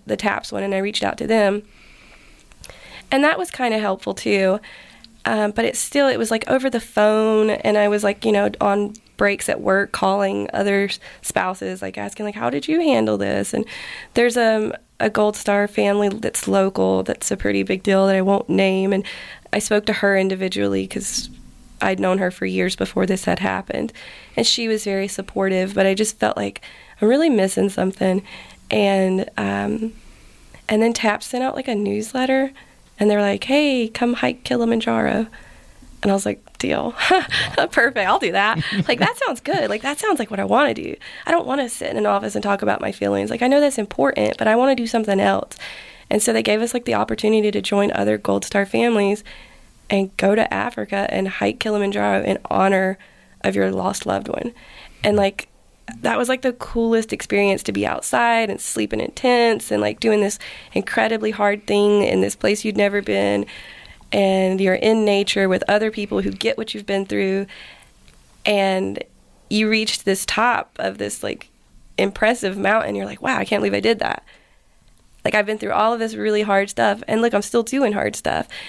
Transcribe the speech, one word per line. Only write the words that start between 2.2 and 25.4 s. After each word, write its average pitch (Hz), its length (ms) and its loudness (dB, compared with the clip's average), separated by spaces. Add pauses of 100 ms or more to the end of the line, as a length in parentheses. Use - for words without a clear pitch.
And 277 140 4
that 311 140 2
was 349 120 -4
kinda 226 280 -2
helpful, 202 360 -4
too. 196 460 0 (640)
Um, 214 260 0
but 226 140 -2
it - 120 -2
still, 277 320 2
it 247 100 0
was, 226 120 -2
like, 226 180 -2
over 262 220 2
the 233 100 -2
phone, 214 680 2
and 208 260 2
I 208 120 4
was, 208 160 0
like, 202 200 -2
you 220 80 4
know, 202 180 4 (100)
on 208 340 0 (220)
breaks 202 340 0
at - 100 -2
work 196 320 2
calling 196 600 0
other 202 340 2 (320)
spouses, 185 640 -4
like, 190 160 -10
asking, 208 260 -8
like, 208 120 -6
"How 233 120 -2
did 269 200 -2
you 320 120 2
handle 110 380 2
this?" - 340 -2
And - 120 -2 (500)
there's, 240 220 2
um, 220 360 2 (260)
a 214 120 0
Gold 208 260 0
Star 202 320 0
family 202 400 2
that's - 400 -4
local 190 540 2
that's - 280 -4
a 202 60 -2
pretty 202 260 0
big 190 200 -2
deal 196 240 4
that 190 100 4
I 190 60 2
won't 196 260 0
name, 190 440 2
and 196 120 0 (480)
I 208 60 0
spoke 208 280 0
to 220 80 0
her 196 220 2
individually 190 680 0
'cause - 420 -6 (540)
I'd 190 180 0
known 185 180 2
her 185 120 0
for 190 160 -8
years 185 300 -2
before 190 300 0
this 185 180 -2
had 180 160 0
happened, 190 520 -4 (440)
and 233 100 0
she 226 220 0
was 214 160 0
very 196 240 -2
supportive, 190 680 -2